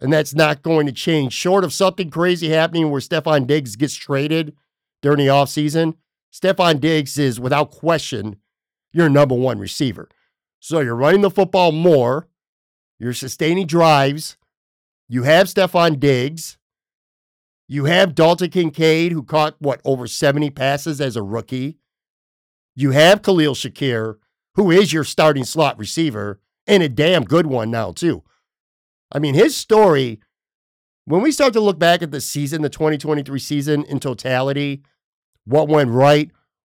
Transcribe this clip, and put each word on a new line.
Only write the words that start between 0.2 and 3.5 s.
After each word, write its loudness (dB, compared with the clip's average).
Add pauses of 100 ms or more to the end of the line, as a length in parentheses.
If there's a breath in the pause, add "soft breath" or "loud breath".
not 0
going 0
to -4
change. -2
Short 0
of -4
something -2
crazy -2
happening 0
where -4
Stefon 0
Diggs -2